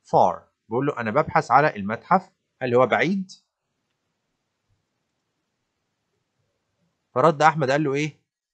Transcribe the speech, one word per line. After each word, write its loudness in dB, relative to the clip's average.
Far. 0
بيقول -4
له -6
أنا -6
ببحث -2
على 2
المتحف. -4
هل -2
هو 4
بعيد؟ -2
فرد 2
أحمد 2
قال 0
له -2
إيه؟ -6